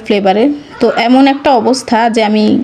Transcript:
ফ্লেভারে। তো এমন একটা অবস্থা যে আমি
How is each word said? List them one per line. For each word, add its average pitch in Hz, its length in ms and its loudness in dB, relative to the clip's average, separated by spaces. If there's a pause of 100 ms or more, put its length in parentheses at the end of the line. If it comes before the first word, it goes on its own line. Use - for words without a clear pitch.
ফ্লেভারে। 208 480 0 (260)
তো 233 120 0
এমন 254 360 2
একটা 277 240 0
অবস্থা 233 580 0
যে 226 140 0
আমি 214 400 0